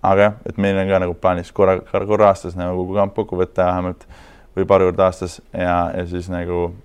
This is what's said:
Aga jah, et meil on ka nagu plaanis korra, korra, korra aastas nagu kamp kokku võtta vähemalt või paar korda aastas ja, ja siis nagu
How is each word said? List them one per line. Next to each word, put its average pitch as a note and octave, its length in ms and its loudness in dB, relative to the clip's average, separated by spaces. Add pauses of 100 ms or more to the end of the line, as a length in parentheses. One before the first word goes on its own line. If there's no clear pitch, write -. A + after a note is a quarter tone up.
Aga G2 260 4
jah, G#2+ 160 0
et - 160 -10
meil G2 200 0
on F#2+ 120 -2
ka F#2+ 80 2
nagu F2 160 -2
plaanis F2 380 -2
korra, F#2+ 280 2
korra, G2 260 -4
korra G#2 220 4
aastas F#2 300 -2
nagu F2+ 300 -4
kamp G2 260 -2
kokku G2+ 240 -6
võtta F2+ 300 0
vähemalt F2+ 340 -4 (480)
või F#2+ 160 -4
paar F#2+ 160 6
korda F#2 240 2
aastas F2+ 320 -4 (100)
ja, F2+ 280 -2 (120)
ja F2+ 160 -6
siis F2 240 -8
nagu F2 360 -4 (200)